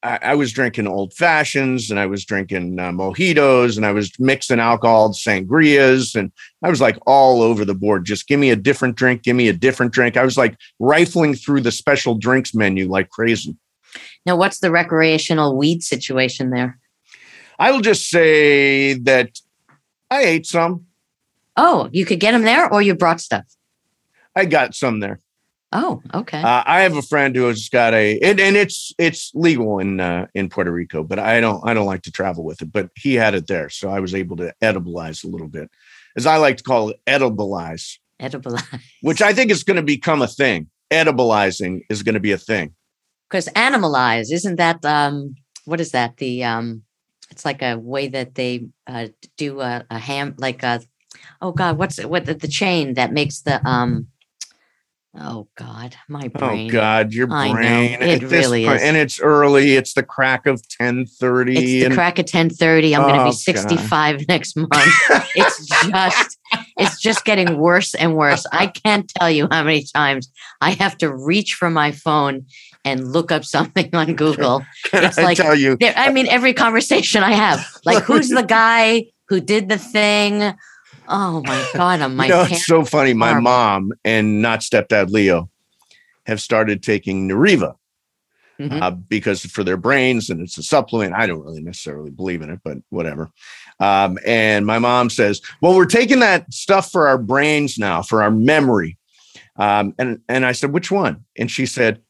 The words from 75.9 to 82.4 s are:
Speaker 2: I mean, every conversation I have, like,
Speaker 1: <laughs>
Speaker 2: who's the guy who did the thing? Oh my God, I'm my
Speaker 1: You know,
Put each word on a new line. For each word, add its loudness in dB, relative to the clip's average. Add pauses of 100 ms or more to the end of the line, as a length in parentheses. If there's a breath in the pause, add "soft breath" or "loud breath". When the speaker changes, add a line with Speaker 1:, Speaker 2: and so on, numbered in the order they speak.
Speaker 2:
I 2
mean, 2
every 2
conversation 2
I 4
have, 2 (200)
like, 2
Speaker 1:
<laughs> -10
Speaker 2:
who's 4
the 2
guy 4 (200)
who 0
did -2
the 0
thing? 0 (540 soft breath)
Oh -4
my -4
God, 2
I'm -4
my 0
Speaker 1:
You 0
know, 6